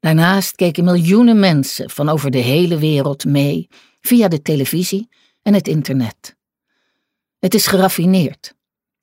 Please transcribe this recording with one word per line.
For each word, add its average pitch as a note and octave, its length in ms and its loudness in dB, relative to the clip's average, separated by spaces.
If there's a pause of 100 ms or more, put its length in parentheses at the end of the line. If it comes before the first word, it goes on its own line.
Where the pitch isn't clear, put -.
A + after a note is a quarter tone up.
Daarnaast E3+ 560 2
keken F3 280 0
miljoenen F#3+ 560 4
mensen D#3 500 0
van D3 180 -4
over C#3+ 220 -2
de C3 80 -2
hele D#3 400 0
wereld D3 460 -2
mee C#3+ 440 -2 (320)
via A#3 280 2
de D#3 140 -2
televisie E3+ 680 -4 (340)
en G#3 120 2
het - 140 0
internet. C3+ 680 -4 (1000)
Het F#3 160 -2
is A3 120 2
geraffineerd F#3 880 0 (480)